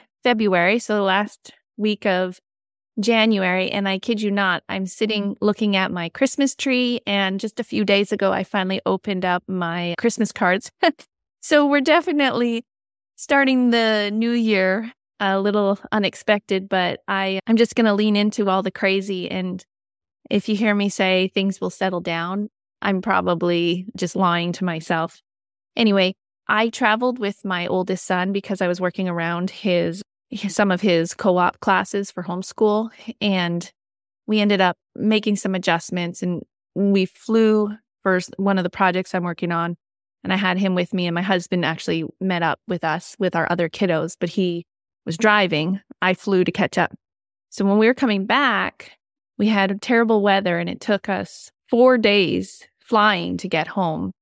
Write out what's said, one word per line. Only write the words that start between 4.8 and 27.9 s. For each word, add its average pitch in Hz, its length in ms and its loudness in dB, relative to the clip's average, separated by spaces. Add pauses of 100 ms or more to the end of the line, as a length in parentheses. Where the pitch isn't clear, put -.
sitting 202 540 -4
looking 208 360 0
at 190 160 0
my 170 160 -4
Christmas 269 480 -2
tree, 247 500 0
and 196 320 -2
just 220 220 -8
a 226 40 -4
few 214 200 -2
days 202 260 2
ago, 196 220 0
I 190 100 -2
finally 190 420 -4
opened 190 400 -2
up 180 220 0
my 175 500 -4
Christmas 233 360 -2
cards. 185 400 0 (100)
<laughs> 330 80 6 (540)
So 294 220 6
we're 285 140 4
definitely 269 840 2 (520)
starting 262 540 2
the 220 420 2
new 226 180 0
year 220 640 2 (280)
a 196 180 0
little 202 400 2 (140)
unexpected, 202 760 -2
but 180 380 -2
I, 190 400 -2
I'm 226 100 4
just 226 200 4
gonna 220 180 2
lean 208 220 2
into 208 320 0
all 190 140 0
the 190 80 -4
crazy, 190 600 -2
and 185 340 -6 (680)
if 202 180 0
you 214 80 0
hear 208 180 2
me 202 140 0
say 185 460 0
things 190 260 -2
will 185 100 -4
settle 185 300 -4
down, 175 480 -6 (320)
I'm 196 200 0
probably 175 840 0 (100)
just - 200 -4
lying 175 360 0
to 180 120 -6
myself. 165 560 -4 (560)
Anyway, 196 380 4 (340)
I 220 220 2
traveled 240 480 0
with 202 260 -6
my 180 220 -4
oldest 185 400 -2